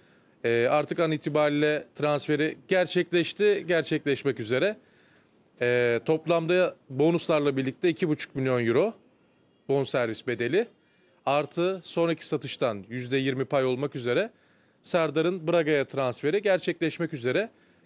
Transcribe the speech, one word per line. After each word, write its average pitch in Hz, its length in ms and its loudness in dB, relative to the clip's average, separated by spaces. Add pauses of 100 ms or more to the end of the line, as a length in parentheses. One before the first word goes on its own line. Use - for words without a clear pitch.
(440)
Ee, 117 280 2
artık 147 280 0
an 165 120 2
itibariyle 151 760 0 (100)
transferi 147 640 0 (100)
gerçekleşti, 180 1000 0
gerçekleşmek 147 720 0
üzere. 131 380 0 (840)
Ee, 120 440 2
toplamda 165 720 2 (140)
bonuslarla 147 680 2
birlikte 135 320 0
iki 160 200 -2
buçuk - 260 -4
milyon 131 320 0
euro 156 260 2 (760)
bonservis 127 580 -2
bedeli. 123 400 0 (580)
Artı 170 580 -2
sonraki 165 440 -2
satıştan 120 640 -4
yüzde 123 280 -4
yirmi 135 280 0
pay 131 200 0
olmak 131 300 -2
üzere 135 360 -2 (520)
Serdar'ın 160 640 0
Braga'ya 156 400 2
transferi 139 540 -2
gerçekleşmek 170 720 0
üzere. 139 360 -2 (360)